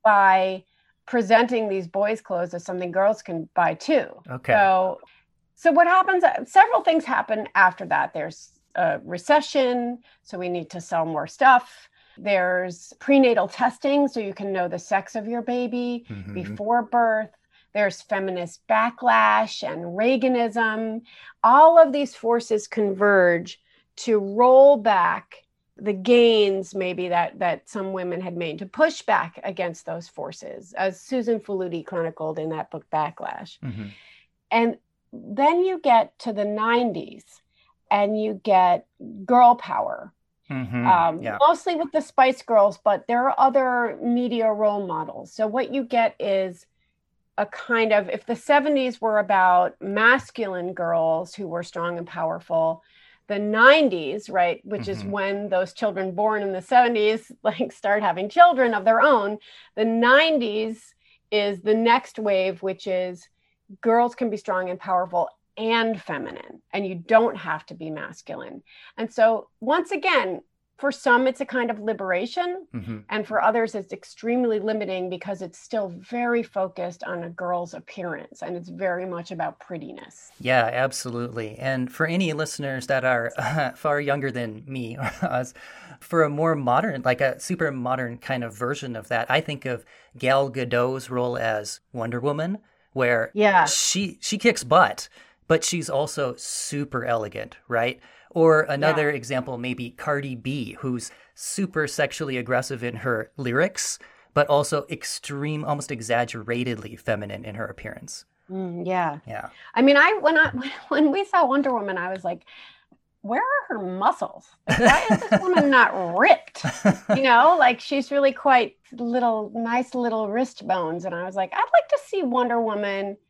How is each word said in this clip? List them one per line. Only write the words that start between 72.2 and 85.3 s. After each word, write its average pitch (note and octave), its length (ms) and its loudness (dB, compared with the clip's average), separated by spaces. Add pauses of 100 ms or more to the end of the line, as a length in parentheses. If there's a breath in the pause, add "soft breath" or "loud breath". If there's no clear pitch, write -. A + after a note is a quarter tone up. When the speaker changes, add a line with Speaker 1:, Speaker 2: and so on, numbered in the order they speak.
Speaker 2:
Mm-hmm. A2 260 -10 (100)
Speaker 1:
and G#3 180 -6
for G#3+ 140 -2
others, A3+ 340 0
it's G3 180 -10
extremely A3+ 640 -4
limiting F#3+ 500 -4
because F#3 320 -10
it's E3+ 180 -14
still G3+ 300 -6
very A#3+ 520 -4
focused F3+ 600 -8
on F3 200 -8
a E3+ 60 -12
girl's F3 440 -6
appearance, E3+ 680 -12
and F3 140 -10
it's F3 140 -14
very F3+ 360 -6
much E3+ 260 -10
about F#3+ 280 -8
prettiness. - 800 -16
Speaker 2:
Yeah, A#2+ 340 2
absolutely. A#2+ 840 -6
And B2+ 320 -4
for D#3+ 160 -2
any E3+ 260 -2
listeners C#3+ 540 -8
that C3 160 0
are, A#2+ 300 0
<laughs> - 40 -8
uh, C3+ 360 -4
far D3 280 -2
younger C#3 300 -2
than A2+ 340 -8
me B2 320 -10
or C3 60 -8
<laughs> - 180 -8
us, B2+ 320 -4 (460 loud breath)